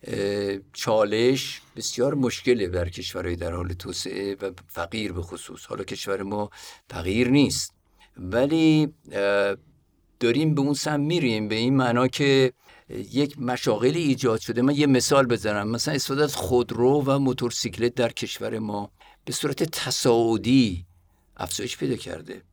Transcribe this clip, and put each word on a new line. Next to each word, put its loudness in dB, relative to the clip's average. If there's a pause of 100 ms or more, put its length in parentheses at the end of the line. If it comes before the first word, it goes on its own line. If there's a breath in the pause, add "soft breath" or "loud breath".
اه، -2 (140)
چالش 2 (160)
بسیار -2
مشکله 0
در -2
کشورهای -6
در -6
حال -4
توسعه -6
و -6 (160)
فقیر -6
به -6
خصوص. -14
حالا -8
کشور -6
ما -6 (400 loud breath)
فقیر 0
نیست، 2 (420 soft breath)
ولی، 2 (240)
اه، 2 (680)
داریم 2
به 0
اون 2
سمت -2
می‌ریم، 0
به -2
این 2
معنا 2
که 4 (600 soft breath)
یک -2
مشاغلی 0
ایجاد 2
شده. -2
من 4
یه 4
مثال 6
بزنم، 0
مثلاً -2
استفاده 0
از 0
خودرو 2
و 2
موتورسیکلت -2
در 0
کشور -8
ما -6 (340 soft breath)
به -8
صورت -2
تصاعدی 2 (500)
افزایش -6
پیدا -4
کرده -12 (100)